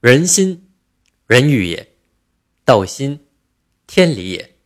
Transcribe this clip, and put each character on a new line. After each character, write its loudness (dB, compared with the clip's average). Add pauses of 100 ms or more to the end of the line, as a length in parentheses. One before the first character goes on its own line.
人 4
心， -2 (560)
人 2
欲 0
也； -10 (680)
道 2
心， -10 (600)
天 2
理 -8
也。 -12 (100)